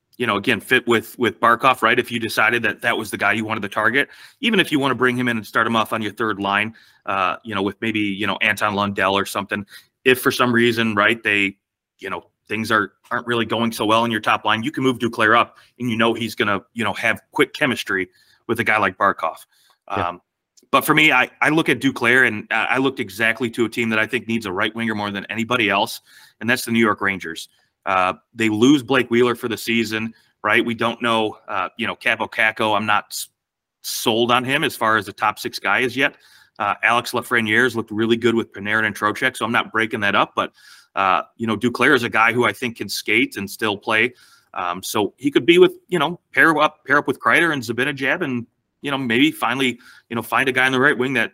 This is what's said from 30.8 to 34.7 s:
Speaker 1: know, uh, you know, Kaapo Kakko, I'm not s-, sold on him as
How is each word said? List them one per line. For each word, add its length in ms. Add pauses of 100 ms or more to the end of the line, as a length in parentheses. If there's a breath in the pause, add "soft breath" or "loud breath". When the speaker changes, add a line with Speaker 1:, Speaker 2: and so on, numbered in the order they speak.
Speaker 1:
know, 460
uh, 300
you 100
know, 80
Kaapo 340
Kakko, 480
I'm 80
not 240
s-, 200 (520)
sold 500
on 120
him 200
as 120